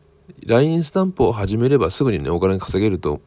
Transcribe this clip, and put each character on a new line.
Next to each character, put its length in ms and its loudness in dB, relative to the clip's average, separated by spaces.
ラ 160 4
イ 140 2
ン 100 0
ス 60 -12
タ 140 0
ン 80 -2
プ 120 0
を 80 2
始 240 -4
め 140 2
れ 80 4
ば 120 0
す 140 -2
ぐ 80 2
に 100 -2
ね、 60 -6
お 100 -2
金 200 0
稼 260 -2
げ 60 2
る 80 -4
と 280 -6